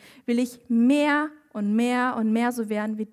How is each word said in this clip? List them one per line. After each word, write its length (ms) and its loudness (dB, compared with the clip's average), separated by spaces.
will 120 0
ich 300 -4
mehr 640 2
und 200 -2
mehr 420 0
und 140 0
mehr 220 2
so 160 -6
werden 300 -4
wie, 140 -6